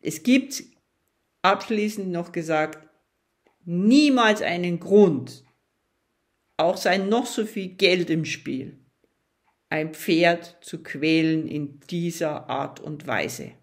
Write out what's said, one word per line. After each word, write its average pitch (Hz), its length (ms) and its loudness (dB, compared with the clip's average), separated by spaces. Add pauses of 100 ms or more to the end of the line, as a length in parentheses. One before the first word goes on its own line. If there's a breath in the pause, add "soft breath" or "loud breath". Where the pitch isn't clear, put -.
Es - 220 -8
gibt, - 400 0 (800)
abschließend 208 680 -2
noch 175 220 -6
gesagt, 156 580 -4 (760)
niemals 214 760 4
einen 175 360 -2
Grund, 170 680 4 (1120)
auch 175 200 2
sei 190 220 0
noch 220 280 0
so - 200 -4
viel 190 220 -8
Geld 180 420 2
im 160 140 0
Spiel, - 540 -10 (920)
ein 156 240 -4
Pferd 170 680 2
zu - 220 -14
quälen 160 680 0
in 143 320 -8 (100)
dieser 170 580 -6
Art 139 320 -6
und 151 260 -12
Weise. 95 460 -6 (100)